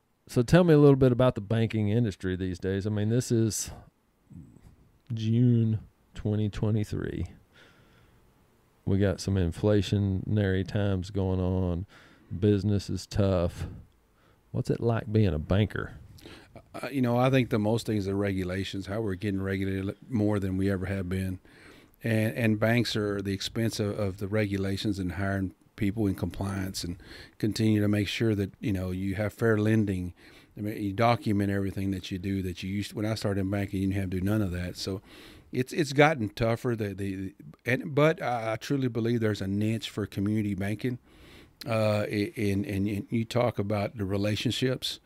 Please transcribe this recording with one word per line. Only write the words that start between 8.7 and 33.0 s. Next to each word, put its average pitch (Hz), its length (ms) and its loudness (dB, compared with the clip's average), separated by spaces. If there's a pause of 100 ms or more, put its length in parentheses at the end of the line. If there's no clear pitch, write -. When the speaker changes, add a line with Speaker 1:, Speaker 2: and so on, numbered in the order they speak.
Speaker 1:
We 98 120 2
got 98 220 2
some 98 160 -2
inflationary 98 1300 0
times 101 440 -2
going 95 300 -2
on. 90 440 0 (520)
Business 101 520 2
is 95 160 -6
tough. 95 640 0 (840)
What's - 180 -4
it - 100 0
like 113 320 -2
being 107 220 6
a 76 60 2
banker? 98 540 0 (800)
Speaker 2:
Uh, - 160 -10
you 135 120 -2
know, 120 160 2
I 127 120 4
think 131 200 4
the 117 100 2
most 110 260 0
thing 110 120 0
is 98 80 -2
the 98 100 -2
regulations, 95 720 -2
how 101 140 -4
we're 98 140 -2
getting 95 260 -2
regulated 95 440 -2
li-, 101 80 -4 (160)
more 104 300 2
than 95 180 -2
we 95 140 2
ever 95 140 -2
have 95 240 -4
been. 95 300 -4 (640)
And, 110 320 2
and 110 240 2
banks 113 360 2
are 104 260 -2
the 98 120 -2
expense 113 460 -4
of, 104 200 -2
of 98 180 -2
the 104 120 -8
regulations 98 680 0
and 90 160 -4
hiring 98 400 -2 (220)
people 104 320 0
in 95 80 2
compliance 95 720 -6
and 87 120 -6 (400)
continue 110 440 2
to 104 80 2
make 104 180 2
sure 113 280 0
that, 98 260 -2
you 139 100 -2
know, 92 200 -2
you 95 240 -2
have 107 180 -2
fair 113 240 2
lending. 104 560 2 (440)
I 113 40 -10
mean, 107 200 -6
you 101 120 -4
document 107 580 2
everything 98 400 -2
that 92 200 -6
you 98 60 -6
do 98 260 -2
that 90 200 -8
you 95 60 -6
used 101 220 -4
to, - 40 -12
when 104 100 -4